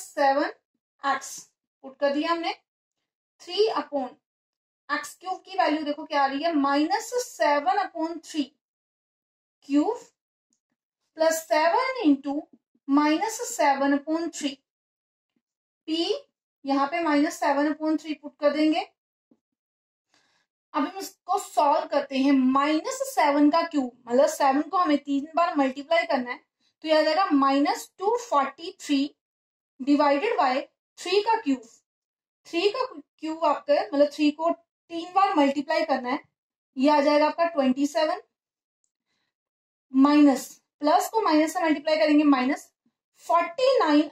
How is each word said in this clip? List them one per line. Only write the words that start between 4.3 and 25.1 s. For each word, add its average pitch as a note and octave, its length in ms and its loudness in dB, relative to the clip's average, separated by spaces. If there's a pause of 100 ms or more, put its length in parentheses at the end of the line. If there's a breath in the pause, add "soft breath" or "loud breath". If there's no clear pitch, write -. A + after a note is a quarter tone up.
x D4+ 320 -6
cube F#4 240 -8
की F#4+ 140 -8
value D#4 260 0
देखो D4 200 -6
क्या C#4+ 180 0
आ C4+ 40 4
रही C#4 160 -4
है, E4+ 120 0
minus D4 580 0 (140)
seven D#4+ 580 0
upon E4+ 400 -6
three D4 260 -6 (1160)
cube E4+ 400 0 (1080)
plus D#4+ 300 0
seven G4 580 0
into C#4 280 2 (560)
minus D4+ 460 2 (140)
seven C#4 460 0
upon D#4+ 360 -4
three। C#4 240 -8 (1300)
P E4 160 -2 (600)
यहाँ C#4 220 0
पे E4+ 140 -4
minus D4+ 400 0
seven C#4+ 320 0
upon D#4 300 -2
three D#4 120 -8
पुट D4 260 -14
कर D4 120 2
देंगे। D#4 280 2 (1900)
अब D4+ 80 0
हम F#4 160 -6
इसको - 400 -6
solve D#4 500 0
करते C4+ 300 -4
हैं। C4+ 140 2
माइनस C#4+ 760 0
सेवन D4 440 2
का E4 120 2
क्यूब, C#4 280 -4 (180)
मतलब C4 200 4
सेवन C#4+ 340 0
को E4 160 -6
हमें D4+ 200 2
तीन C#4 380 -6